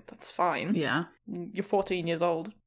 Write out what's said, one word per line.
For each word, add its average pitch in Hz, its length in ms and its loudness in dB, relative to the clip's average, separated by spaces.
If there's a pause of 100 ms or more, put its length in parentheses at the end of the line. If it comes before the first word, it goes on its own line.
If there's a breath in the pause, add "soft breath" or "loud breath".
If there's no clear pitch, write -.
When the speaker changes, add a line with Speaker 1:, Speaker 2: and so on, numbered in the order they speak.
Speaker 1:
That's - 240 -12
fine. 175 420 2
Speaker 2:
Yeah. 151 320 2 (220)
Speaker 1:
You're 175 360 -6
fourteen 190 440 2
years 170 160 2
old. 170 280 2 (160)